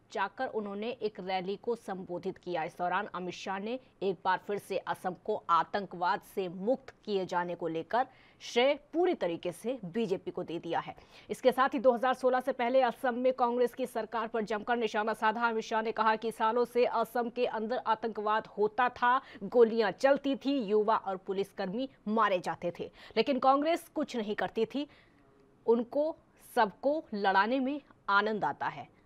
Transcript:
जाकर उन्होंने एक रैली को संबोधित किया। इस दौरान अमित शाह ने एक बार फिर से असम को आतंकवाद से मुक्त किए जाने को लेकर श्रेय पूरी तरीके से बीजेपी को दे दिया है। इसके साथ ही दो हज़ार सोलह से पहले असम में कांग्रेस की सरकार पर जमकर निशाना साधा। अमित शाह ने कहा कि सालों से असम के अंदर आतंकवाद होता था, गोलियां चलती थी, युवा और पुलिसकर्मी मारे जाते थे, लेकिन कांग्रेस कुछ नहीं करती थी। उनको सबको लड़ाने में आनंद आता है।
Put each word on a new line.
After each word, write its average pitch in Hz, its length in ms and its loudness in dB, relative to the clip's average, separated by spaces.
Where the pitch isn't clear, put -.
जाकर 208 360 -4
उन्होंने 208 420 -6
एक 214 300 -6
रैली 185 360 -4
को 233 200 -4
संबोधित 185 600 -8
किया। 170 260 -6
इस 170 140 -10
दौरान 180 380 -2
अमित 180 180 -6
शाह 196 260 -6
ने 226 200 -6
एक 185 220 0
बार 185 120 2
फिर 202 100 -2
से 190 200 -6
असम 180 360 -6
को - 360 -6
आतंकवाद 175 720 0
से 190 120 -2
मुक्त 190 460 -4
किए 196 200 -2
जाने 175 300 -2
को 170 120 -6
लेकर 165 400 -2
श्रेय 262 320 2
पूरी 349 200 2
तरीके 175 380 -4
से 240 340 -8
बीजेपी 185 460 -2
को 180 120 -6
दे 170 160 -6
दिया 160 200 -4
है। - 160 -10
इसके 233 220 4
साथ 262 220 4
ही 285 60 0
दो 247 120 6
हज़ार 247 220 2
सोलह 254 260 2
से 262 120 -2
पहले 254 300 2
असम 240 320 0
में 254 200 2
कांग्रेस 240 400 2
की - 140 -4
सरकार 220 400 -4
पर 226 140 -2
जमकर 214 360 0
निशाना 220 360 0
साधा। 220 360 2
अमित 220 140 -2
शाह 220 180 0
ने 226 100 -2
कहा 220 240 4
कि 226 160 -4
सालों 233 340 2
से 240 200 2
असम 233 440 0
के 247 160 0
अंदर 220 320 -2
आतंकवाद 214 680 -2
होता 208 420 0
था, 247 320 2
गोलियां 226 480 4
चलती 277 440 2
थी, 277 240 -2
युवा 208 380 2
और 190 200 -4
पुलिसकर्मी 196 720 -6
मारे 214 320 2
जाते 175 400 -6
थे, - 120 -10
लेकिन 254 220 2
कांग्रेस 285 560 2
कुछ 285 200 -4
नहीं 214 200 -4
करती 220 300 -2
थी। 285 220 -6
उनको 247 520 0
सबको 262 580 0
लड़ाने 202 460 2
में 277 220 -2
आनंद 202 360 2
आता 139 220 -2
है। 151 220 -10